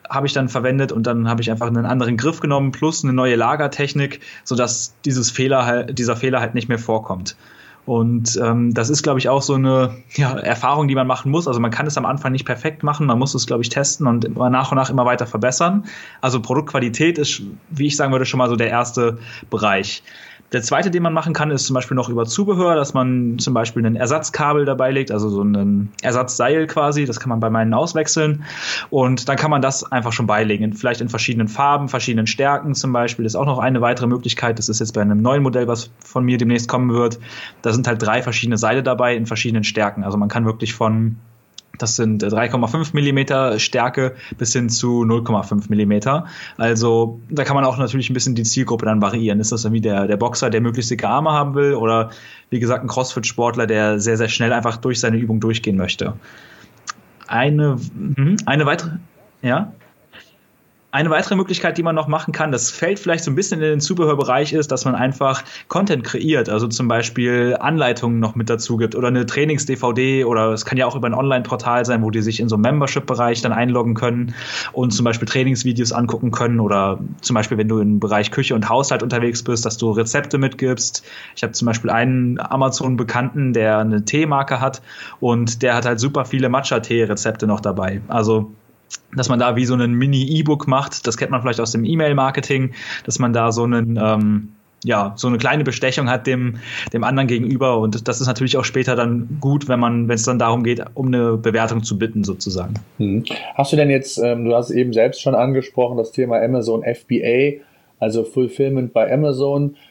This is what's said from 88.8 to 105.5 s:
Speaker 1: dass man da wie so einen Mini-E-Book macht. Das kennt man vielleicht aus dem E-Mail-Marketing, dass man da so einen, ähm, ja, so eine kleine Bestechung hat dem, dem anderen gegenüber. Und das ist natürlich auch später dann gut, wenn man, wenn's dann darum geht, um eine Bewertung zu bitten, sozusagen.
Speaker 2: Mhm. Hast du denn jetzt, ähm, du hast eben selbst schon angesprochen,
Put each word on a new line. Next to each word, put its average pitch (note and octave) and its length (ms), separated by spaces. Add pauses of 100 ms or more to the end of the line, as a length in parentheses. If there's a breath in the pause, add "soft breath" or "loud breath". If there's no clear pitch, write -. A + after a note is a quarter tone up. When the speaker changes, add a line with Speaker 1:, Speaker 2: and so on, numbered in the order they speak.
Speaker 1:
dass B2+ 120
man B2 100
da A#2+ 180
wie B2 80
so B2+ 100
einen A#2+ 200
Mini-E-Book C#3 760
macht. C3+ 380
Das A#2 100
kennt - 140
man B2+ 100
vielleicht A#2 200
aus A2+ 120
dem A2+ 120
E-Mail-Marketing, C#3 880 (320 loud breath)
dass - 140
man A#2+ 140
da A#2 200
so A#2+ 120
einen, A#2 360
ähm, G#2+ 480 (360)
ja, G#2 320
so B2+ 100
eine A#2+ 120
kleine C3+ 260
Bestechung C3 460
hat B2 160
dem, B2 300 (360 loud breath)
dem A#2 100
anderen C3+ 240
gegenüber. B2 520
Und A2 300
das A#2 120
ist B2 60
natürlich B2+ 300
auch B2 80
später C3 300
dann A#2+ 460
gut, C#3+ 280
wenn B2 120
man, A#2 280
wenn's A2+ 160
dann B2 140
darum A#2 240
geht, A#2+ 200 (120)
um C3+ 120
eine A#2+ 300
Bewertung A2+ 460
zu G#2 160
bitten, G#2+ 260
sozusagen. F#2 500 (240)
Speaker 2:
Mhm. G#2 260 (300 loud breath)
Hast C#3 180
du D#3 40
denn D3 140
jetzt, C3+ 280
ähm, A#2 260
du A#2 100
hast A#2+ 160
eben B2 220
selbst A2+ 300
schon C3+ 120
angesprochen, B2 640